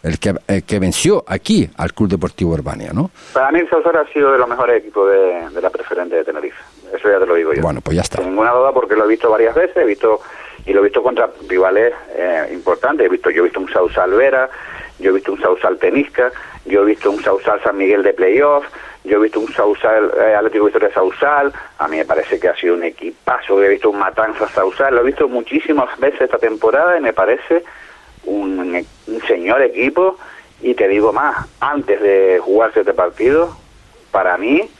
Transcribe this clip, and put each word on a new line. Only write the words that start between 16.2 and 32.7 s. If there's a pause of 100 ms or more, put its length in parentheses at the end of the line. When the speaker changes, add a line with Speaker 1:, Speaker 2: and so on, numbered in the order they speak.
Speaker 2:
yo
he
visto
un
Sausal
San
Miguel
de
playoff, (380)
yo
he
visto
un
Sausal,
eh,
Atlético
Victoria
Sausal. (260)
A
mí
me
parece
que
ha
sido
un
equipazo,
he
visto
un
Matanza
Sausal,
lo
he
visto
muchísimas
veces
esta
temporada
y
me
parece (600)
un, (200)
un
señor
equipo. (460)
Y
te
digo
más, (140)
antes
de
jugarse